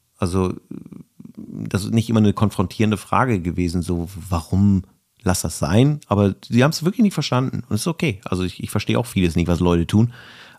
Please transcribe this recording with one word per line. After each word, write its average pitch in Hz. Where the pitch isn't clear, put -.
Also 92
das -
ist 107
nicht 113
immer 110
eine 104
konfrontierende 104
Frage 107
gewesen, 87
so, 85
„Warum 92
lass 90
das -
sein?“ 131
Aber 101
sie 120
haben's 151
wirklich 226
nicht 196
verstanden 135
und 104
es 107
ist -
okay. 156
Also 90
ich, 90
ich -
verstehe 113
auch 117
vieles 87
nicht, 85
was 85
Leute 85
tun. 117